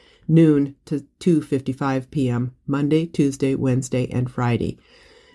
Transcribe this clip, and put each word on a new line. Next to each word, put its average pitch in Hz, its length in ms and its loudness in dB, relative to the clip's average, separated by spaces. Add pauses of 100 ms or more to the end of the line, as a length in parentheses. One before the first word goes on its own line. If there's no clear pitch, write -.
(280)
noon 151 480 4 (100)
to 139 200 -6 (140)
two 165 220 2
fifty-five 135 720 -4
P 135 180 -2
M 123 260 -4 (100)
Monday, 147 420 0
Tuesday, 139 480 0
Wednesday, 127 540 -2
and 123 220 -4
Friday. 120 480 -2 (560)